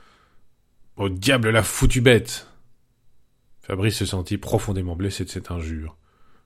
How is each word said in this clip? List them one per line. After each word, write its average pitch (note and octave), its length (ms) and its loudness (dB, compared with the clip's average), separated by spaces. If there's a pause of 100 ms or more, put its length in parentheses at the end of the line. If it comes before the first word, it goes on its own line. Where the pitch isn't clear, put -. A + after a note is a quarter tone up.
(960)
Au G2+ 140 -2
diable A2 400 2
la A2 120 4
foutue B2 400 2
bête ! » A#2+ 460 4 (1120)
Fabrice G2 360 -2
se G2+ 80 -2
sentit F#2+ 320 -4
profondément F#2 580 -4
blessé F#2+ 300 -6
de - 40 -16
cette F2+ 220 -10
injure. « D#2+ 460 -8 (480)